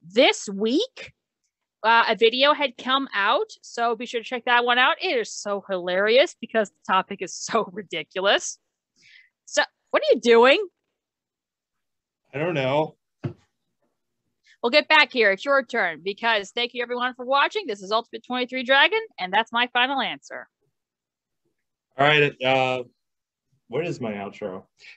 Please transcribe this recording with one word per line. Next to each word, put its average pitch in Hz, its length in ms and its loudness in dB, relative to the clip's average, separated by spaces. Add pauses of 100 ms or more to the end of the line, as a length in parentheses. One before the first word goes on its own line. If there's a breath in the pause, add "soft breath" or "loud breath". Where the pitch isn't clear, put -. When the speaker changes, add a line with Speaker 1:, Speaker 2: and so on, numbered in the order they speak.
Speaker 1:
This 226 460 2
week, 220 640 -4 (720)
uh, 233 240 4
a 220 80 0
video 247 380 4
had 285 220 -4
come 262 380 -2
out, 233 360 0 (120)
so 233 320 -4
be 233 120 -10
sure 233 140 -6
to 220 80 -18
check 247 180 -6
that 247 180 4
one 240 140 2
out. 285 220 4
It 339 160 -2
is 220 160 -4
so 202 380 -8
hilarious 196 720 2
because 220 300 -2
the - 220 -8
topic 190 300 -2
is 175 120 -12
so - 300 -2
<laughs> 202 80 -12
ridiculous. 190 840 -4 (880 soft breath)
So, - 180 -2 (280)
what 330 120 0
are 587 120 4
you 240 60 -2
doing? 247 460 6 (1700)
Speaker 2:
I 135 60 -10
don't 170 160 -4
know. 156 420 -2 (1700 soft breath)
Speaker 1:
We'll 240 80 -2
get 294 180 2
back 302 240 4
here. 214 200 2
It's 190 120 -6
your 277 200 0
turn, 180 380 -4
because 202 480 -4
thank 240 240 -6
you 240 80 -6
everyone 247 320 -6
for 254 100 -14
watching. 311 420 -2
This 202 160 -8
is 185 100 -6
Ultimate 226 340 -4
twenty-three 254 380 -6
Dragon, 302 360 2 (180)
and 185 140 -8
that's 220 200 -2
my 240 200 -2
final 262 280 0
answer. 143 480 -10 (1500)
Speaker 2:
All 139 100 4
right, 147 360 2
uh, 127 420 0 (840)
what 147 180 -4
is 147 140 -8
my 113 120 -6
outro? 98 520 -12 (320 loud breath)